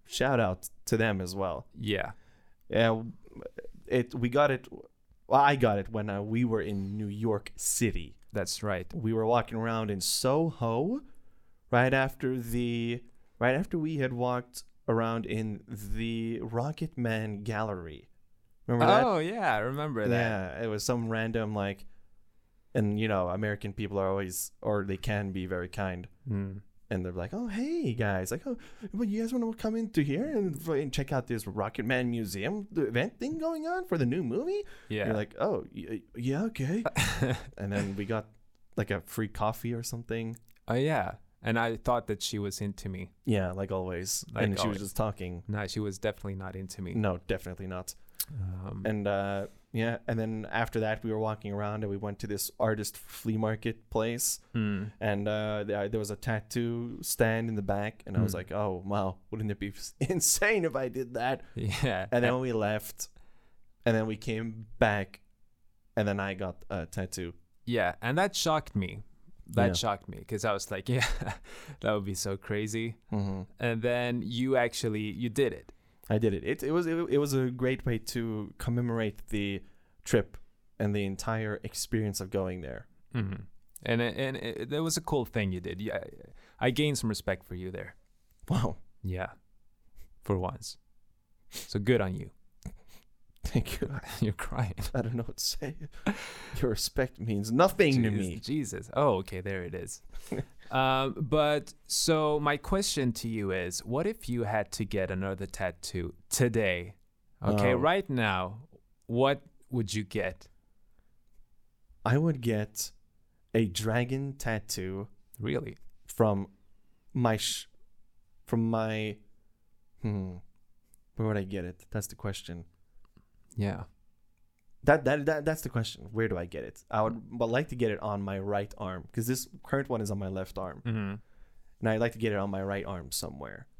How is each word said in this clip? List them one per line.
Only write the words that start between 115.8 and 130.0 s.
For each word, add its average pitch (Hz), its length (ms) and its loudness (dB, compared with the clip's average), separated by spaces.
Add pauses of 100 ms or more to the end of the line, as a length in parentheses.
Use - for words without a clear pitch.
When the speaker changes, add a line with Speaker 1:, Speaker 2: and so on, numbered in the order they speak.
Speaker 1:
from 101 420 2 (640)
my 120 240 4
sh-, - 320 -4 (800)
from 113 240 2
my, 110 460 0 (880)
hmm, 95 340 -2 (800)
where 110 120 2
would 107 80 2
I 101 80 0
get 95 200 -4
it? 90 260 -12
That's 104 160 -4
the - 100 -14
question. 87 480 -8 (920)
Speaker 2:
Yeah. 98 280 -2 (1000)
Speaker 1:
That, 147 200 8
that, 139 220 2
that, 151 180 2
that's 156 180 0
the - 60 -6
question. 113 420 -4
Where 110 180 2
do 101 80 -2
I 87 100 -2
get 78 180 -8
it? - 260 -14
I 107 120 4
would, 113 280 0
but 117 180 0
like 135 200 2
to 127 80 -6
get 120 160 2
it - 100 -4
on 101 200 -2
my 98 180 -2
right 101 380 -2
arm 92 340 -6
'cause 117 160 -2
this 127 180 0 (180)
current 139 240 0
one 120 120 0